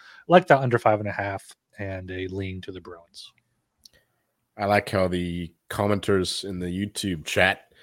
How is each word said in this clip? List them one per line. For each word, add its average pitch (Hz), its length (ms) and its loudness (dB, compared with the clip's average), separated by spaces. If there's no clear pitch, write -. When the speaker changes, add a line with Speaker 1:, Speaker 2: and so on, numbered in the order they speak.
Speaker 1:
like 175 180 6
that 135 140 8
under 123 180 2
five 107 220 4
and 104 80 -6
a 101 40 -6
half 98 320 -6
and 95 320 -8
a 92 160 -6
lean 95 320 -8
to 90 100 -14
the 92 100 -14
Bruins. 87 520 -20
Speaker 2:
I 104 40 -2
like 104 240 4
how 95 180 2
the 87 460 -4
commenters 101 720 0
in 95 140 -8
the 90 80 -6
YouTube 92 580 -4
chat 95 360 2